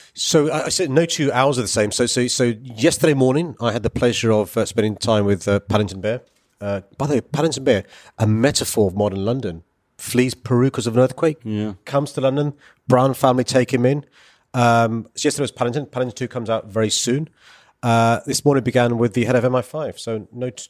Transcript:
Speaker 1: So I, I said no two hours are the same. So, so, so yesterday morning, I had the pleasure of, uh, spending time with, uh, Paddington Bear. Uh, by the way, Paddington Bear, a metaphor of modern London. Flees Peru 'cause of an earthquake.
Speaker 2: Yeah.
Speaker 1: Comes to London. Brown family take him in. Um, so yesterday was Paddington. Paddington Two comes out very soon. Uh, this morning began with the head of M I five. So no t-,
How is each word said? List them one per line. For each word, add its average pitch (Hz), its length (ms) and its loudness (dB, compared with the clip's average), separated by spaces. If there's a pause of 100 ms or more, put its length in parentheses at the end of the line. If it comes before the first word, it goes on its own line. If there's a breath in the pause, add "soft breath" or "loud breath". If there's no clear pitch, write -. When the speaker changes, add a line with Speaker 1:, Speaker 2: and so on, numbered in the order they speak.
(180 loud breath)
Speaker 1:
So 151 320 2
I, 147 180 -4
I - 20 -4
said 156 200 -2
no 156 160 2
two 151 280 -2
hours 131 260 2
are - 20 -2
the 101 60 -4
same. 110 240 0
So, 123 140 0
so, 123 220 0
so 123 180 0 (160)
yesterday 135 520 2
morning, 135 460 2
I 110 140 0
had 113 100 -4
the 117 60 0
pleasure 117 420 0
of, 107 240 2
uh, 113 100 0
spending 107 300 -2
time 107 300 2
with, 101 200 0
uh, 101 160 2
Paddington 104 380 -2
Bear. 107 220 -4 (400)
Uh, 101 200 -4 (160)
by 143 100 -4
the 147 80 0
way, 110 60 2
Paddington 147 440 -2
Bear, 110 180 4 (340 loud breath)
a 113 100 2
metaphor 110 600 2
of 90 80 -4
modern 98 300 -2
London. 104 380 -4 (340)
Flees 123 360 0
Peru 127 380 0
'cause 117 160 -4
of 113 100 -2
an 127 60 6
earthquake. 156 400 0
Speaker 2:
Yeah. 107 300 -4 (120)
Speaker 1:
Comes 143 280 -2
to 143 80 -4
London. 143 320 0 (340 soft breath)
Brown 131 260 4
family 127 320 2
take 127 280 0
him 123 120 2
in. 143 200 0 (480 soft breath)
Um, 117 600 2
so - 120 -2
yesterday 143 160 -2
was 120 100 -4
Paddington. 127 320 -4
Paddington 123 300 -6
Two 123 120 -6
comes 113 220 -8
out 113 180 -2
very 110 220 0
soon. 139 400 -2 (540 soft breath)
Uh, 117 420 2
this - 200 -4
morning 135 180 2
began 120 340 2
with 117 160 0
the 120 120 0
head 123 100 0
of 117 100 2
M 127 100 0
I 127 60 0
five. 147 380 -10
So 110 320 -8
no 123 180 -8
t-, - 200 -18